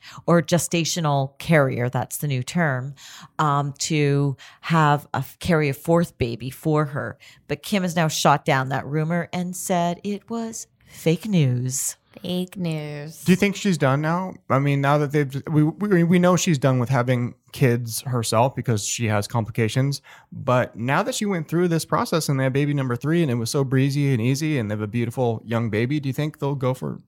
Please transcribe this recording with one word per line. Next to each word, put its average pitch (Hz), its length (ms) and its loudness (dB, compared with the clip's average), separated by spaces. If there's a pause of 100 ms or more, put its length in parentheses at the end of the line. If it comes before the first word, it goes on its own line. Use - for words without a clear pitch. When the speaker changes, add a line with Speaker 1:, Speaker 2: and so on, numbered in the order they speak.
(260)
Speaker 1:
or 170 160 4
gestational 156 960 0
carrier, 131 500 2
that's - 300 -4
the 156 100 -6
new 131 140 -2
term, 139 520 -2 (440)
um, 143 400 2
to 143 580 2 (260)
have 151 520 2
a, 135 100 -2 (140)
carry 156 300 2
a 135 60 -2
fourth 170 440 0
baby 120 320 -4
for 151 360 0
her. 127 320 -8 (300)
But 147 140 -4
Kim 196 200 -2
has 175 140 -2
now 165 120 2
shot 147 360 2
down 131 260 0
that 135 160 -4
rumor 156 460 -2
and 180 240 -6
said 175 480 -2
it 202 240 -8
was 226 380 -10 (200)
fake - 400 0
news. 131 680 0 (260)
Speaker 2:
Fake 180 340 -6
news. 156 680 -8
Speaker 3:
Do 175 80 4
you 185 40 8
think 196 200 0
she's 190 200 2
done 143 240 2
now? 175 340 -2 (140)
I 127 100 2
mean, 139 220 2
now 143 180 4
that 143 140 0
they've, 139 380 0
we, 151 140 4
we, 170 400 2
we 175 140 4
know 180 180 6
she's 160 220 2
done 131 200 4
with 120 100 0
having 123 460 0 (180)
kids 120 500 0
herself 120 520 0
because 117 320 -2
she - 200 -4
has 107 220 0
complications. 120 720 -2 (320)
But 123 440 0
now 135 260 0
that 247 120 -4
she 214 120 -4
went 175 220 -4
through 175 200 0
this 165 160 0
process 170 440 0
and 139 120 0
they 131 40 2
have 131 80 0
baby 143 200 0
number 131 240 -2
three 160 260 0
and 147 80 0
it 117 40 0
was 117 160 -2
so 139 140 0
breezy 135 480 2
and 120 100 2
easy 139 360 0
and 104 120 -2
they - 40 -2
have 104 60 -6
a 107 60 -2
beautiful 117 580 -2
young 117 260 -2
baby, 120 300 0
do 139 80 -6
you 131 40 -4
think 147 260 -6
they'll 143 160 -4
go 131 180 -2
for, 71 360 -8